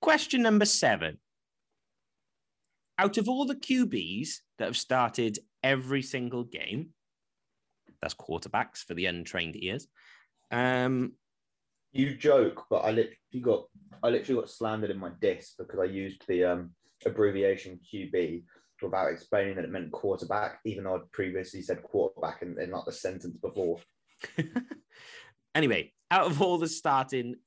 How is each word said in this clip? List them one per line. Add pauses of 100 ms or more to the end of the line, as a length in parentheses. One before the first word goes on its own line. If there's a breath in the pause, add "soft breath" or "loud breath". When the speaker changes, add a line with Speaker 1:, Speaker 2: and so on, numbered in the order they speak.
Speaker 1:
Question
number
seven. (1800)
Out
of
all
the
Q
Bs (280)
that
have
started (240)
every
single
game, (1080)
that's
quarterbacks
for
the
untrained
ears, (640 soft breath)
um, (800)
Speaker 2:
You
joke,
but
I
literally
got, (380)
I
literally
got
slandered
in
my (100)
diss
because
I
used
the,
um, (360)
abbreviation
Q
B (380 soft breath)
without
explaining
that
it
meant
quarterback,
even
though
I'd
previously
said
quarterback
in,
in,
like,
the
sentence
before.
Speaker 1:
<laughs> (1600 loud breath)
Anyway, (200)
out
of
all
the
starting (120)